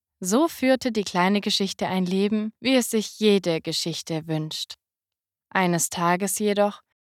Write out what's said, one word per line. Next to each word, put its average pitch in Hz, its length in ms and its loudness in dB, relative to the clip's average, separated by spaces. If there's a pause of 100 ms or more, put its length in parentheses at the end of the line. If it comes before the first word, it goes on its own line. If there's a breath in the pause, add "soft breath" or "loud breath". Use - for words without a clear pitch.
(200)
So 220 280 2
führte 262 440 0
die 214 120 -2
kleine 185 360 2
Geschichte 196 480 -2
ein 185 180 0
Leben, 208 540 0
wie 262 160 2
es 247 140 2
sich - 300 -4
jede 190 420 2
Geschichte 160 680 -6
wünscht. 156 480 -6 (720)
Eines 175 400 0
Tages 180 500 0
jedoch 202 420 2 (220)